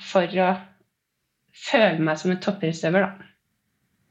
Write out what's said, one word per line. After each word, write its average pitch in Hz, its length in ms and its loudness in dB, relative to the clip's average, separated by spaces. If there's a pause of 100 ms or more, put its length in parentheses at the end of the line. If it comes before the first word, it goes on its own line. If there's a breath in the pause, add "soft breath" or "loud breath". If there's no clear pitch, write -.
for 180 240 2 (120)
å 185 100 4 (1040)
føle 185 480 2
meg 160 160 -2
som 185 140 0
en 185 100 -8
toppidrettsutøver, 165 600 0
da. - 240 -12 (800)